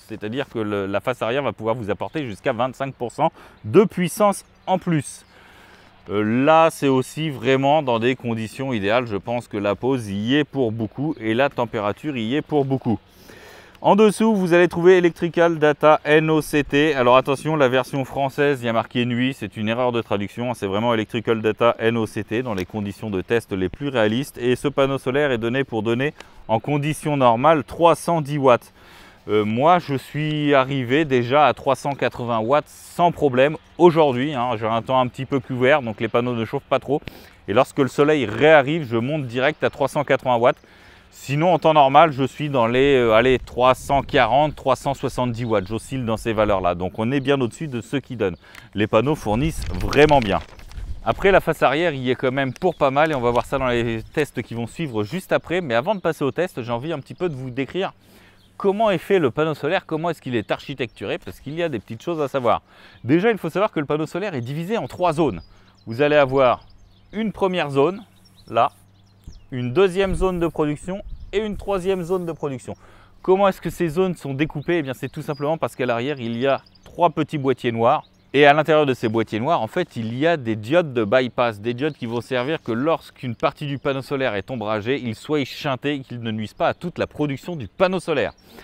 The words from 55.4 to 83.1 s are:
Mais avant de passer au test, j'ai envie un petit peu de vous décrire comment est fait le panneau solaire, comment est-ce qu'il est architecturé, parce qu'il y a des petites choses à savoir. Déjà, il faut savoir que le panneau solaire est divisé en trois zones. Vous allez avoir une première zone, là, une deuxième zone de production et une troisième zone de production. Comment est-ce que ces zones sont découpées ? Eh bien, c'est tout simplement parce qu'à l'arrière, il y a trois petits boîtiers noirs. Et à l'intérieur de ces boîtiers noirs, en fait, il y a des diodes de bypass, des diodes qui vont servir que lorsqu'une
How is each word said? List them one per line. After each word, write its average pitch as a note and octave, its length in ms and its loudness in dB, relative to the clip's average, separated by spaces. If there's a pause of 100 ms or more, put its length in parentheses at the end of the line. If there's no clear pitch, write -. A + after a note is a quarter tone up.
Mais C3+ 120 -4
avant D#3 220 0
de F#3 40 -8
passer D#3+ 240 -2
au C3+ 80 0
test, E3 300 -4
j'ai A#2 100 -8
envie B2+ 220 -4
un C#3+ 60 -6
petit B2+ 160 -16
peu F#3 120 -4
de D3+ 80 -6
vous C3 140 -10
décrire C3+ 440 -6 (640)
comment G3+ 360 2
est E3 80 0
fait - 180 2
le C#3+ 140 2
panneau D#3 240 -2
solaire, E3+ 320 -4
comment D#3+ 240 -4
est-ce - 100 -10
qu'il B2+ 140 -6
est G3 160 -2
architecturé, C3 640 -6
parce - 220 -16
qu'il C#3+ 160 -12
y E3+ 80 -4
a E3 60 -2
des B2 100 -6
petites - 240 -14
choses E3 180 -4
à C#3 60 0
savoir. A2+ 340 0 (420)
Déjà, F3 280 4
il G3+ 60 0
faut F3 120 -6
savoir F#3+ 220 0
que - 80 -4
le D3 60 -2
panneau D3+ 200 -2
solaire F3+ 300 -6
est A#2+ 60 -4
divisé E3 360 -6
en D3+ 100 -6
trois F3 260 0
zones. C3+ 280 0 (460)
Vous A2+ 140 -4
allez D3 160 4
avoir C3 480 4 (480)
une G#3 180 -4
première F3 400 -2
zone, D#3+ 320 2 (460)
là, A#2 220 2 (800)
une B2 220 -6
deuxième F#3 400 2
zone F3+ 260 -2
de E3+ 80 0
production D#3 540 -4 (300)
et G3 80 -2
une G#3+ 180 -4
troisième F#3+ 460 -4
zone F3+ 220 -4
de E3 80 -6
production. C3 420 -10 (460)
Comment G3 260 2
est-ce F#3+ 140 -2
que E3+ 80 -6
ces - 180 -4
zones F3 280 -2
sont C#3 180 -8
découpées ? D3+ 460 -2
Eh - 40 0
bien, C3 100 -6
c'est B2+ 160 -10
tout D3+ 140 -10
simplement D3 340 -4
parce - 180 -4
qu'à C3 100 -2
l'arrière, B2 340 -2
il A#2 180 -6
y B2 80 -2
a C3+ 160 2 (220)
trois E3+ 260 0
petits D#3 280 -4
boîtiers B2+ 340 0
noirs. A#2 320 2 (280)
Et C#3+ 140 6
à C#3+ 80 10
l'intérieur D3+ 320 4
de C3+ 80 0
ces A#2 160 -2
boîtiers A2 300 -2
noirs, D3 200 0
en A2 60 -2
fait, - 300 -6
il A2+ 200 -6
y C#3+ 120 0
a E3+ 100 2
des A2+ 180 -4
diodes C3+ 380 -2
de A#2 100 0
bypass, A#2+ 580 0
des A#2+ 120 -4
diodes C#3+ 220 -6
qui B2+ 100 -10
vont A#2 160 -4
servir C3 400 -4
que B2 100 -6
lorsqu'une C3 640 -4